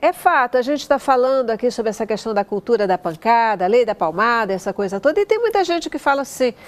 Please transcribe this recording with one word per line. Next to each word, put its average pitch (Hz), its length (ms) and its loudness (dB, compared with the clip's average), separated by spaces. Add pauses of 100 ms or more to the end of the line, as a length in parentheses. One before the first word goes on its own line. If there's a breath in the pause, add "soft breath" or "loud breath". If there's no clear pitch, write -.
é 359 40 2
fato, 269 460 0
a 247 40 0
gente 277 240 -4
tá 277 120 0
falando 262 520 0
aqui 226 200 -2
sobre 220 200 -4
essa 220 160 -4
questão 220 280 -4
da 202 100 0
cultura 208 420 -2
da 185 120 2
pancada, 214 680 0
lei 233 200 4
da 214 80 0
palmada, 202 580 0
essa 190 220 -4
coisa 196 260 -4
toda, 311 200 2
e 415 60 2
tem 440 120 2
muita 427 260 2
gente 339 240 -2
que 302 100 -8
fala 277 240 0
assim, 254 300 -2 (160 loud breath)